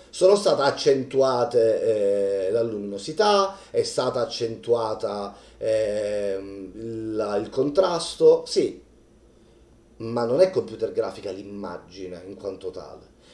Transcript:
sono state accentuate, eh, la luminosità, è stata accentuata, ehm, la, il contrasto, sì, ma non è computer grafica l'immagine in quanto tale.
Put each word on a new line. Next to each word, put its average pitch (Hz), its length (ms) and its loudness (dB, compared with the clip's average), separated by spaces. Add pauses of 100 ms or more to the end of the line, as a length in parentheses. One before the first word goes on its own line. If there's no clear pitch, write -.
sono 190 260 6
state 196 280 2
accentuate, 113 1800 2
eh, 95 40 0
la 117 120 0
luminosità, 151 920 0 (140)
è 117 120 0
stata 127 380 -2
accentuata, 110 1160 -4 (220)
ehm, 104 1600 -4
la, 104 200 -2
il 107 140 -4
contrasto, 160 960 2
sì, - 360 -2 (1160)
ma 117 260 -4
non 127 160 2
è 185 80 8
computer 110 420 -4
grafica 101 400 -6
l'immagine 92 960 -12
in 98 100 -14
quanto 95 340 -10
tale. 76 380 -16 (260)